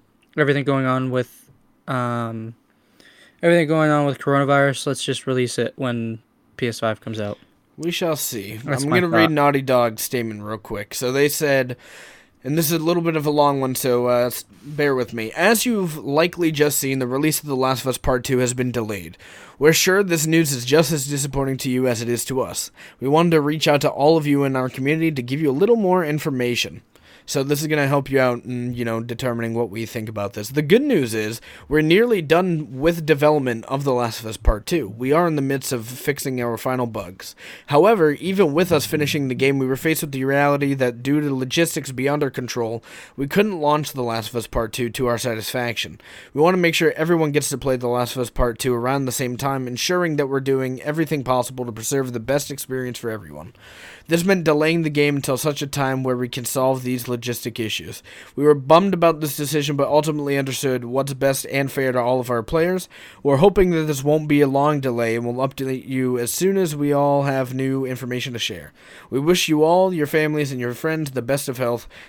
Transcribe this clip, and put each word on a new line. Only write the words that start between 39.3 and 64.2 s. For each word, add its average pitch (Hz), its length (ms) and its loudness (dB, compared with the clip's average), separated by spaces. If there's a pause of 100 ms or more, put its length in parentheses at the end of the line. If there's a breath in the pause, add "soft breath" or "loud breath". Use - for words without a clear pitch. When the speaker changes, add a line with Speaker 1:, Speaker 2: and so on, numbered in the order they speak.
Speaker 2:
game, 135 240 2
we 131 60 0
were 131 100 0
faced 156 280 0
with 147 100 -6
the 131 100 -4
reality 143 520 2
that 123 280 -2
due 139 160 2
to 147 160 -2
logistics 135 560 -2
beyond 139 320 -2
our 135 60 0
control, 117 520 -6 (360 loud breath)
we 139 100 -2
couldn't 196 320 2
launch 147 320 2
The 131 120 -4
Last 113 260 -4
of 120 80 -6
Us 110 100 -4
Part 113 240 -2
Two 120 200 -4
to 127 160 -2
our 120 100 0
satisfaction. 113 840 -4 (340 loud breath)
We 135 60 -2
wanna 175 160 6
make 170 200 2
sure 160 200 4
everyone 160 380 2
gets 143 160 0
to 135 80 -4
play 131 180 0
The 123 140 -2
Last 123 260 -2
of 131 60 -2
Us 117 80 -4
Part 123 280 0
Two 131 160 0
around 127 300 0
the 131 80 -2
same 123 240 -4
time, 135 320 -4
ensuring 165 480 0
that 143 120 2
we're 135 120 0
doing 131 420 0
everything 151 440 -2
possible 127 400 -2
to 120 80 -8
preserve 127 400 -2
the 120 80 -6
best 139 280 -2
experience 131 500 -8
for 117 100 -6
everyone. 90 420 -12 (560 loud breath)
This 170 160 2
meant 185 220 2
delaying 160 380 4
the 156 60 -2
game 147 280 2
until 139 180 -2
such 147 260 -2
a 143 60 -4
time 135 340 -2
where 127 140 0
we 123 140 -4
can 120 160 -8
solve 131 380 0
these 123 200 -2 (140)
logistic 120 420 -6
issues. 107 420 -6 (360 loud breath)
We 139 80 2
were 151 80 10
bummed 160 400 6
about 165 260 4
this 151 160 -4
decision, 147 400 -2
but 139 140 0
ultimately 147 480 2
understood 131 480 -2
what's 135 280 -2
best 135 380 0
and 135 180 0
fair 131 220 0
to 123 80 0
all 127 220 2
of 120 80 -6
our 120 120 0
players. 170 460 0 (340 loud breath)
We're 143 160 4
hoping 185 340 6
that 160 120 2
this 143 220 -2
won't 151 240 2